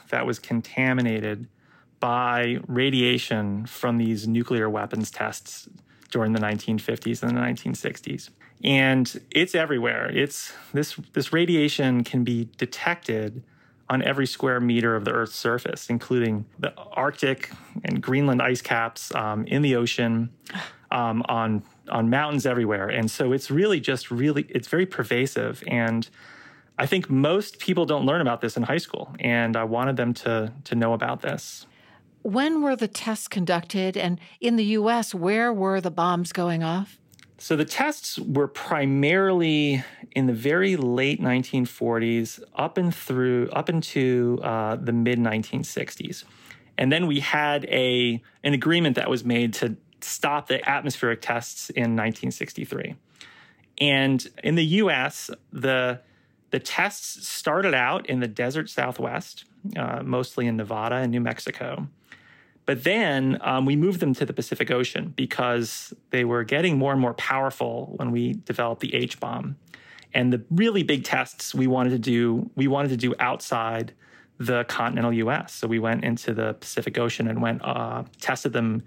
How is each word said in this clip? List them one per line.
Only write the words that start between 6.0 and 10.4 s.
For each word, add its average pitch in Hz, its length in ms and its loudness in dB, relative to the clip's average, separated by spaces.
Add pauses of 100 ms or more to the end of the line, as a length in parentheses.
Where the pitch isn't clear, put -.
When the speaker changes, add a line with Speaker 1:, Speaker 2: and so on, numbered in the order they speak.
Speaker 1:
during 113 220 0
the 110 80 2
nineteen 107 380 0
fifties 117 440 -4
and 120 80 0
the 120 100 0
nineteen 120 340 -2
sixties. - 560 -8 (340)
And 135 560 4 (100)
it's 180 240 2
everywhere. 120 560 0
It's, - 420 -4 (200)